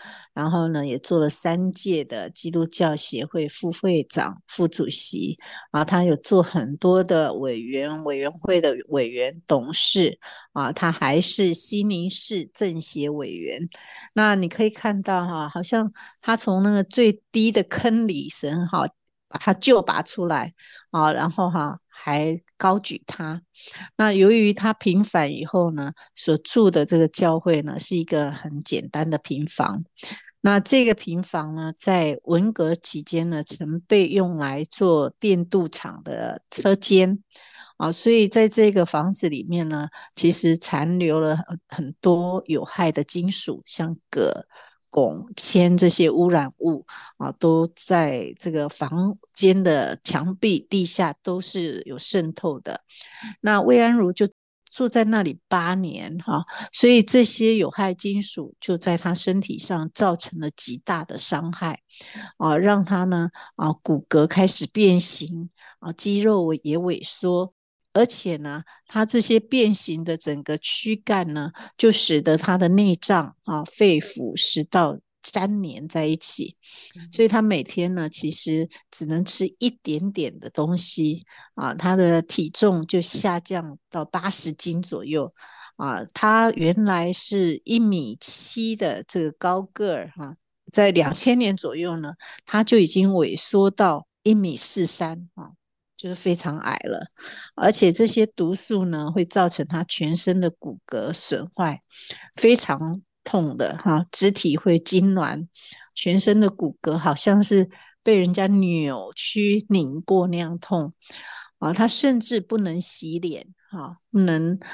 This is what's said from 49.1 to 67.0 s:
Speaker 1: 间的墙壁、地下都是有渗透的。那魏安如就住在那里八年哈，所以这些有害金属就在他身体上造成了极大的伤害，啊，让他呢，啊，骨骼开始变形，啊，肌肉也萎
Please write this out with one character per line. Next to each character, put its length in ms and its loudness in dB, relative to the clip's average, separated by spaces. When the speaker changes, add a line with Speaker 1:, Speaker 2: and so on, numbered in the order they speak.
Speaker 1:
间 320 4
的 400 0
墙 320 -4
壁、 340 0
地 160 0
下 260 0
都 160 -4
是 440 -6
有 140 -14
渗 340 -2
透 280 -6
的。 220 -12
那 200 2
魏 220 6
安 100 4
如 200 4
就 160 0
住 180 -2
在 140 2
那 220 2
里 240 -6
八 260 0
年 440 -6
哈， 260 -4
所 160 6
以 140 8
这 220 6
些 320 2
有 120 2
害 240 -2
金 300 -4
属 380 -10
就 180 -2
在 180 0
他 160 -2
身 280 0
体 180 -6
上 340 -4
造 220 0
成 240 -8
了 140 -6
极 320 -4
大 200 -4
的 140 -12
伤 320 -2
害， 300 -8
啊， 200 0
让 280 4
他 200 -2
呢， 260 0
啊， 160 -2
骨 260 -2
骼 160 4
开 220 2
始 220 0
变 320 4
形， 500 -2
啊， 120 -12
肌 280 0
肉 340 2
也 240 -2
萎 260 -4